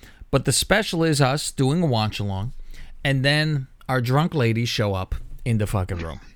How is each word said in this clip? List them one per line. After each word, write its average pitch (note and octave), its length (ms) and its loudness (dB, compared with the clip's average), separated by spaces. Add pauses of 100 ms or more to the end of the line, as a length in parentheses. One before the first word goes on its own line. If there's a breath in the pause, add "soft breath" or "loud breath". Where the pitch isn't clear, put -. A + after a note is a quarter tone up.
(320 soft breath)
But C3+ 140 2
the - 60 2
special F#3+ 520 2
is D#3 160 2
us C#3+ 320 2
doing C#3+ 300 0
a E3+ 60 2
watch G#2+ 320 0
along, G2+ 340 -4 (500 soft breath)
and C3+ 220 2
then D3 400 2 (240)
our C3 100 2
drunk C3+ 360 2
ladies A#2 340 2
show G#2 240 0
up F#2+ 220 -4 (280)
in A#2 140 2
the G#2 80 0
fucking F#2 320 -2
room. E2 220 -8 (160)